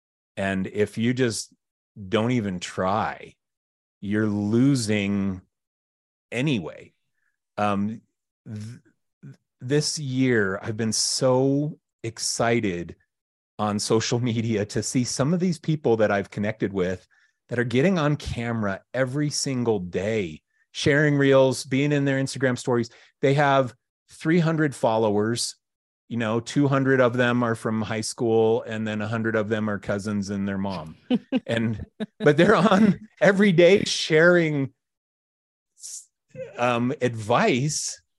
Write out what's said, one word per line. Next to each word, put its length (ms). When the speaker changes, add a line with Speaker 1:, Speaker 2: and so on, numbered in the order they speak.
Speaker 1:
And 300
if 300
you 160
just 400
don't 240
even 280
try, 760
you're 260
losing 1160
anyway. 600
Um, 420
th-, 880
this 380
year, 640
I've 140
been 160
so 840
excited 960
on 200
social 420
media 440
to 180
see 220
some 300
of 60
these 180
people 400
that 120
I've 200
connected 420
with 340
that 80
are 60
getting 340
on 180
camera 640
every 340
single 520
day, 600
sharing 460
reels, 460
being 280
in 140
their 120
Instagram 380
stories. 320
They 140
have 400
three 280
hundred 360
followers, 840
you 80
know, 240
two 280
hundred 320
of 160
them 260
are 120
from 280
high 180
school, 640
and 260
then 140
a 60
hundred 280
of 140
them 180
are 100
cousins 520
and 180
their 100
mom. 380
Speaker 2:
<laughs> 360
Speaker 1:
And, 380
but 160
they're 200
on 440
every 320
day 320
sharing, 880
um, 440
advice 1000